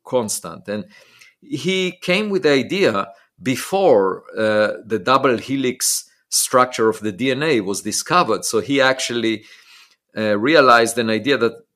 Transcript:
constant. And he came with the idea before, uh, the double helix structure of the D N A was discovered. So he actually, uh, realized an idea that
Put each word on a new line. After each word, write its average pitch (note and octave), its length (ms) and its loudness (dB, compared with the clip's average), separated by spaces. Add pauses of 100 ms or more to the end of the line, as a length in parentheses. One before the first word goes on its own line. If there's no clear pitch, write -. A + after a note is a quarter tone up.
constant. G2 640 -6
And G#2 180 -8 (560)
he F3+ 600 -4
came G#3 280 -2
with F#3+ 140 -2
the D3+ 80 4
idea B2 560 0 (340)
before, B2 840 2 (120)
uh, G#2+ 360 0 (120)
the G#2+ 140 -4
double C3 380 2
helix - 720 -4 (200)
structure B2+ 600 0
of G#2 100 -4
the G#2 120 -6
D B2 200 -2
N C3 100 -2
A D3 200 0
was F#2+ 200 -6
discovered. A2 640 -2
So A2+ 140 -2
he C3+ 220 -2
actually, A#2+ 640 -2 (680)
uh, G#2+ 220 0
realized A#2+ 640 4
an A2+ 100 0
idea A2+ 280 0
that A2+ 280 -2 (100)